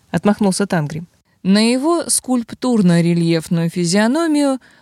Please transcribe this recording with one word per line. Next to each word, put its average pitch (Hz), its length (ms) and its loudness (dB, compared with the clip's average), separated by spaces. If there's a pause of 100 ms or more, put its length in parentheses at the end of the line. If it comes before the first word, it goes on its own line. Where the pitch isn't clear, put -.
отмахнулся 202 560 0
Тангрим. 160 420 -6 (360)
На 208 280 2
его 302 360 0
скульптурно-рельефную 170 1600 0
физиономию, 262 920 0 (220)